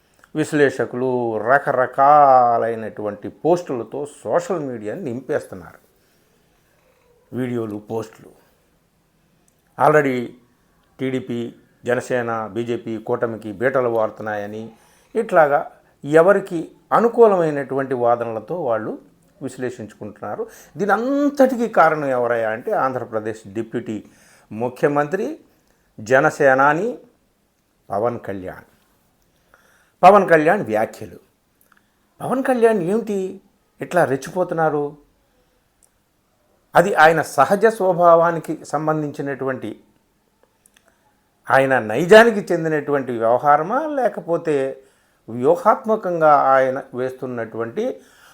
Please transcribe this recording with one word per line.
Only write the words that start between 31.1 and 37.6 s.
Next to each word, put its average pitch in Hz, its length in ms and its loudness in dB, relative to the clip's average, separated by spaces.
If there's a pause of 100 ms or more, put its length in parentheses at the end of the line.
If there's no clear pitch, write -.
పవన్ 226 220 -4
కళ్యాణ్ 226 400 2
ఏమిటి 196 580 -4 (400)
ఇట్లా 156 240 0
రెచ్చిపోతున్నారు? 151 920 -4 (1800)
అది 180 200 4
ఆయన 160 260 6
సహజ 185 440 2